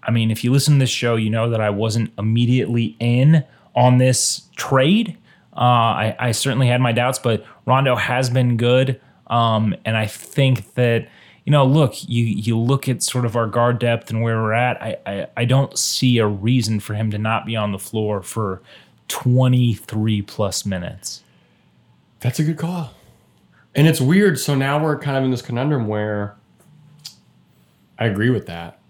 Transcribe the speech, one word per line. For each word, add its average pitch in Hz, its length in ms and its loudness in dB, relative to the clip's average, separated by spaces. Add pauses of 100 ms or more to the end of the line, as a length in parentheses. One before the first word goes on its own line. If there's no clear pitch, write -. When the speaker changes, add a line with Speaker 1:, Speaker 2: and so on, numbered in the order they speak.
Speaker 1:
I 127 80 -4
mean, 113 200 2
if 107 120 -4
you 123 80 0
listen 143 240 2
to 139 40 4
this 131 100 2
show, 120 260 -2
you 110 140 0
know 113 200 0
that 113 120 0
I 107 80 0
wasn't 107 480 -2
immediately 117 800 0
in 135 440 4 (320)
on 127 240 6
this - 560 0
trade. 165 640 0 (380)
Uh, - 40 -10
I, 113 580 2
I 123 140 -2
certainly 131 360 0
had 123 140 2
my 120 100 2
doubts, 123 280 0
but 113 260 -2 (200)
Rondo 131 300 2
has 123 340 -2
been 123 280 2
good. 123 420 2 (280)
Um, 110 480 0 (100)
and 110 120 -2
I 107 100 -2
think 127 680 -2
that, 120 320 0 (380)
you 143 60 0
know, 147 140 6
look, 139 280 4 (140)
you, 117 160 0
you 113 340 -2
look 123 320 0
at 123 140 -4
sort 123 220 -4
of 113 100 -4
our 117 120 0
guard 120 300 0
depth 117 320 -2
and 113 140 -4
where 113 180 -2
we're 110 120 -2
at. 123 280 0
I, - 240 -8
I, 98 220 -8 (100)
I 120 80 -2
don't 131 320 0
see - 420 0
a 110 60 2
reason 107 540 0
for 104 160 -10
him 107 160 -2
to 104 60 -6
not 110 280 -2
be 113 120 -6
on 104 160 -4
the 95 60 -8
floor 107 440 -4
for 98 380 -6 (600)
twenty-three 120 1000 0
plus - 420 -6
minutes. 90 560 -10 (1000)
Speaker 2:
That's 123 180 -4
a 156 40 2
good 156 140 -2
call. 165 340 -6 (840)
And 151 120 6
it's 151 140 2
weird. 175 380 4
So 143 160 -2
now 139 280 0
we're 151 140 0
kind 143 200 -4
of 131 60 0
in 131 80 0
this 120 120 -2
conundrum 127 440 -2
where 104 480 -4 (1600)
I 113 60 -2
agree 107 260 0
with 113 160 -2
that. 85 320 -14 (100)